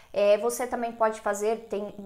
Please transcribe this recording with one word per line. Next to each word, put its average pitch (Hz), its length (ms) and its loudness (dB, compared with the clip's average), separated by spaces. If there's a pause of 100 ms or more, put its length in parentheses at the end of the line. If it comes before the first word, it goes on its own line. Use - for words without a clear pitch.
(120)
É, 202 280 6
você 240 260 -2
também 240 280 -4
pode 220 280 0
fazer, 214 480 -2
tem 208 220 -6 (140)